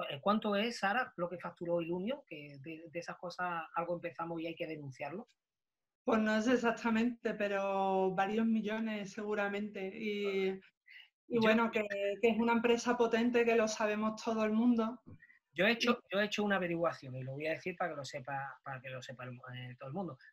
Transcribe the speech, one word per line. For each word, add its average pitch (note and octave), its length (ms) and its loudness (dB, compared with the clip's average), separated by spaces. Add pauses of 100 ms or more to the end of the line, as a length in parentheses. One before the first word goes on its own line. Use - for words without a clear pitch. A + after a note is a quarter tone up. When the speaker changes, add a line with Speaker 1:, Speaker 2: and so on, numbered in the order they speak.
Speaker 1:
eh, D3 120 -8
¿cuánto G#3 340 2
es, A3+ 240 0
Sara, A#3 360 0
lo E3+ 140 -2
que F3 100 -10
facturó E3+ 420 -2
Ilunion? F3+ 460 -2
Que D3 320 -14
de, D#3+ 320 -12
de E3+ 80 -10
esas E3+ 180 -10
cosas F3 460 -6 (100)
algo E3+ 220 -2
empezamos E3 460 -6
y E3 60 -4
hay E3 80 -8
que D#3+ 120 -6
denunciarlo. D3 600 -10 (760)
Speaker 2:
Pues A3+ 160 4
no G#3+ 220 2
sé B3 120 4
exactamente, A#3 840 2
pero G3 760 2
varios G3+ 340 2
millones A3 680 0
seguramente. G3+ 840 -2
Y, G3+ 540 0
y F#3+ 60 -2 (720)
Speaker 1:
Yo A#3 120 2
Speaker 2:
bueno, A3 300 6
que, G#3+ 140 0 (360)
que A#3 80 6
es G#3+ 80 4
una A#3 160 4
empresa A#3 440 4
potente, A#3 480 4
que A3+ 100 4
lo A3 120 4
sabemos G#3+ 540 0
todo A3 220 0
el G#3+ 80 2
mundo. A3+ 480 4 (540)
Speaker 1:
Yo F3 140 4
he A#3 40 6
hecho, A#3 280 2 (100)
Speaker 2:
Y F#3 60 -4
Speaker 1:
yo G3+ 60 4
he G#3 40 2
hecho G#3 200 0
una G3 100 2
averiguación E3+ 580 0
y B2+ 100 -8
lo C3+ 100 -8
voy D3 120 -6
a D#3+ 60 0
decir F3 240 -6
para F3 160 -2
que D3 60 -8
lo C#3 80 -8
sepa, C#3 580 -8
para C3+ 160 -10
que C3 100 -14
lo B2+ 120 -8
sepa B2+ 240 -12
el, B2+ 80 -10
eh, B2 440 -12
todo C3+ 120 -12
el C3+ 40 -10
mundo. F3 240 -6 (160)